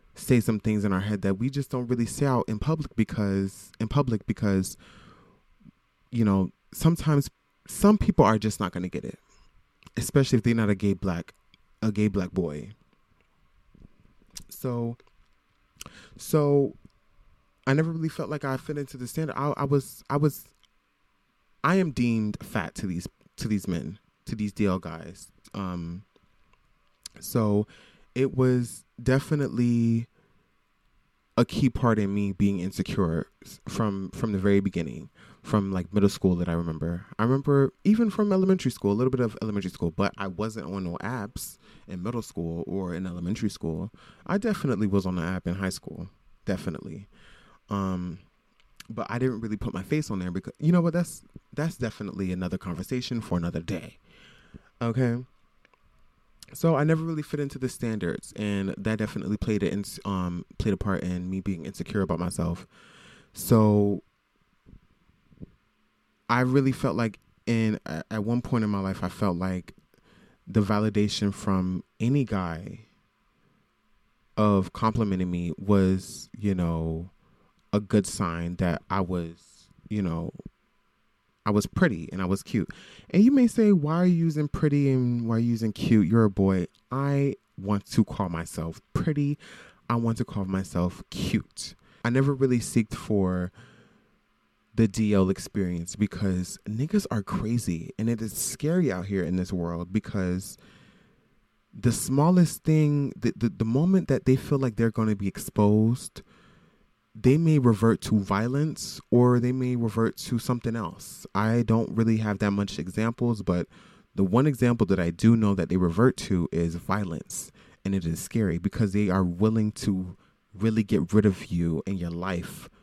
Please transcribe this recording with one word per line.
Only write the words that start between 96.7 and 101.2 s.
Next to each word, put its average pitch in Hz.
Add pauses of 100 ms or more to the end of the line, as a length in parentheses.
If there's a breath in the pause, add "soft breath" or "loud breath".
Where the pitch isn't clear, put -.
are 110
crazy, 98
and 113
it 113
is 110
scary 160
out 92
here 98
in 85
this 92
world 87
because 95 (1200 soft breath)